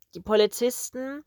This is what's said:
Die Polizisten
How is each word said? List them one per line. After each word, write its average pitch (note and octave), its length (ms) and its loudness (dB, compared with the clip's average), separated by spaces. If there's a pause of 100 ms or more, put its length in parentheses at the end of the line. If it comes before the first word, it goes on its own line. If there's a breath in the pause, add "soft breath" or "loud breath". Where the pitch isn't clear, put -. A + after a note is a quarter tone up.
(140)
Die F3 60 -14
Polizisten B3 1080 0